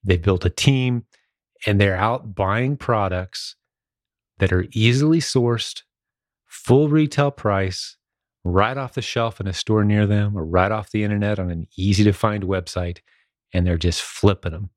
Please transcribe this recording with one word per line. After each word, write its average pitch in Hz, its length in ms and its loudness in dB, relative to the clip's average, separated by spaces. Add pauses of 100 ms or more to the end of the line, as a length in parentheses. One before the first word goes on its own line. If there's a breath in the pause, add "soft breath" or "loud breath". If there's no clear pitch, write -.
They've 90 180 2
built 92 240 0
a - 40 2
team, 127 560 0 (600)
and 101 140 2
they're 98 160 4
out 107 400 -4
buying 117 420 -2
products 95 800 -4 (840)
that 92 120 2
are 92 200 0
easily 135 480 2
sourced, 120 640 -2 (600)
full 143 440 2
retail 143 420 2
price, 98 680 -4 (460)
right 101 340 2
off 131 160 -8
the 127 80 -6
shelf 113 380 -4
in 98 80 -6
a 92 60 -6
store 107 300 0
near 104 220 2
them 104 320 0
or 80 80 -6
right 90 260 2
off 107 200 -6
the 107 120 -2
internet 104 360 -2
on 90 120 -4
an 82 160 -8 (100)
easy-to-find 101 640 2
website, 90 560 -6 (540)
and 90 120 2
they're 87 120 0
just 85 240 -2
flipping - 520 0
'em. 95 240 -10